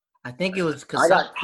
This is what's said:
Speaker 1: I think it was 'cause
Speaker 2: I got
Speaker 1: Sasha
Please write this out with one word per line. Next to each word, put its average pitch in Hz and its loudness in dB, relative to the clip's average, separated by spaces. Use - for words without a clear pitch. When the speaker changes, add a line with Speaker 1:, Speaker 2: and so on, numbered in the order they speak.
Speaker 1:
I 123 -10
think 185 -4
it 185 0
was 151 -2
'cause - -2
Speaker 2:
I 165 -2
got 180 6
Speaker 1:
Sasha - -2